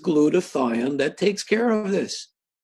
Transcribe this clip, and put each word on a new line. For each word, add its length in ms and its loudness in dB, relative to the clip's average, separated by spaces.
glutathione 960 2
that 180 -2
takes 260 0
care 300 0
of 180 -2
this. 420 -4